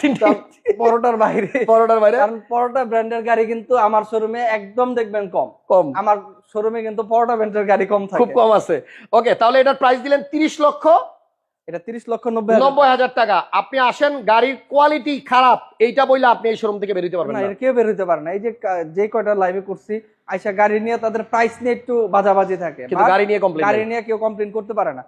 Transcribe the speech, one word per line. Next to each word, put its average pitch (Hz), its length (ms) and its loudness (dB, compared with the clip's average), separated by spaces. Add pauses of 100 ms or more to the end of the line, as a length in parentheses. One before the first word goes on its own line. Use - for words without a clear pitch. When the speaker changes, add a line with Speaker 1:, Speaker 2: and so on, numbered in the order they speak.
Speaker 1:
তিনটেই? 214 340 2
Speaker 2:
কারণ - 440 -6
পরোটার 233 380 2
বাইরে, 214 480 0
Speaker 1:
পরোটার 226 360 4
বাইরে? 214 160 4
Speaker 2:
কারণ 220 320 0
পরোটা 240 360 -2
ব্র্যান্ডের 226 380 -2
গাড়ি 226 240 0
কিন্তু 233 300 -2
আমার 214 340 2
শোরুমে 226 300 -4
একদম 220 540 -2
দেখবেন 208 340 -4
কম। 165 220 -2 (180)
Speaker 1:
কম। 175 280 2
Speaker 2:
আমার 208 200 2 (360)
শোরুমে 220 300 -4
কিন্তু 220 200 -8
পরোটা 233 340 0
ব্র্যান্ডের 208 280 -2
গাড়ি 196 220 0
কম 196 200 -2
থাকে। 196 180 0
Speaker 1:
খুব 269 100 -4
কম 226 160 4
আছে। 175 300 0 (320)
ওকে, 226 220 2
তাহলে 254 260 4
এটার 262 140 4
প্রাইস 254 260 2
দিলেন 277 220 0
তিরিশ 302 380 -4
লক্ষ 294 280 2 (800)
Speaker 2:
এটা 165 120 -10
তিরিশ 226 300 -12
লক্ষ 226 180 -6
নব্বই 226 280 0
হাজার 254 140 4
Speaker 1:
নব্বই 277 200 4
হাজার 254 260 2
টাকা। 202 380 0
আপনি 202 260 -2
আসেন, 269 440 0
গাড়ির 233 340 2 (120)
কোয়ালিটি 285 520 0
খারাপ, 254 400 4 (180)
এইটা 240 280 2
বইলে 262 200 4
আপনি 226 220 2
এই 220 80 -2
শোরুম 208 240 -6
থেকে 202 140 -6
বের 180 100 -4
হইতে 175 120 -6
পারবেন 147 180 -4
Speaker 2:
না, 208 60 -4
Speaker 1:
না। 196 60 -2
Speaker 2:
এটা 202 80 -8
কেউ 254 180 -2
বের 233 140 2
হইতে 196 180 -2
পারে 170 160 0
না। 160 120 -8
এই 202 80 -6
যে 226 120 -6
কা-, 190 320 -4
যে 180 240 -4
কয়টা 208 260 -2
লাইভে 190 260 -2
করছি, 196 400 -10 (260)
আইসা 190 260 -6
গাড়ি 208 280 2
নিয়ে 226 180 -2
তাদের 220 240 -4
প্রাইস 226 380 0
নিয়ে 240 140 -2
একটু 240 340 -2
বাজাবাজি 190 480 2
থাকে। 160 260 -8
Speaker 1:
কিন্তু 123 140 -6
Speaker 2:
বা 170 120 4
Speaker 1:
গাড়ি 196 180 2
নিয়ে 208 120 0
কমপ্লেইন 180 280 0
Speaker 2:
গাড়ি 214 120 2
Speaker 1:
নেই। 220 80 -4
Speaker 2:
নিয়ে 226 160 -6
কেউ 220 160 -4
কমপ্লেইন 214 320 -4
করতে 208 220 -8
পারে 180 220 -2
না। 127 140 -14